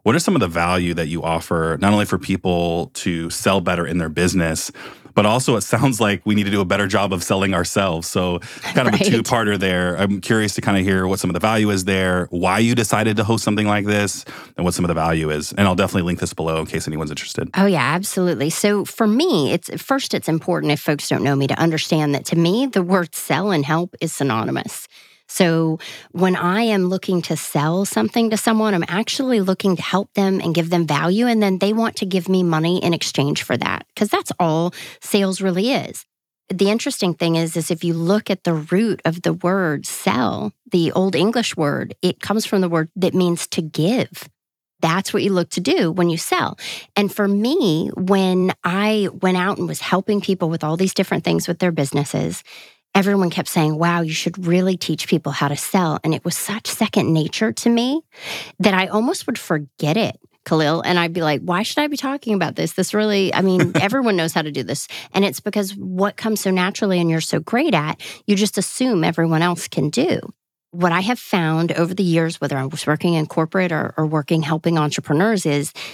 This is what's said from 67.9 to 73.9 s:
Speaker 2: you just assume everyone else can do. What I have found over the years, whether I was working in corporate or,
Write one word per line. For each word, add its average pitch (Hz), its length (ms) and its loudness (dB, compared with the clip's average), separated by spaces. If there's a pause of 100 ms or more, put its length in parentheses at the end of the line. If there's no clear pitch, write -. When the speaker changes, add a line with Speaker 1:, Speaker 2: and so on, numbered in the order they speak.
Speaker 2:
you 202 80 4
just 202 220 0
assume 226 480 0
everyone 165 360 2
else 175 280 -2
can 151 200 -2
do. 269 300 0 (520)
What 175 200 0
I 170 80 2
have 233 200 -2
found 160 520 0
over 170 220 0
the 190 100 0
years, 165 380 2
whether 143 160 -2
I 131 80 -2
was 151 200 -6
working 151 280 2
in 156 120 2
corporate 175 460 0
or, 147 240 -2